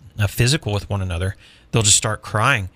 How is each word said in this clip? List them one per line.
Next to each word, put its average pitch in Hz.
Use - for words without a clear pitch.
uh, 101
physical 123
with 101
one 101
another, 95
they'll 113
just 104
start 107
crying. 110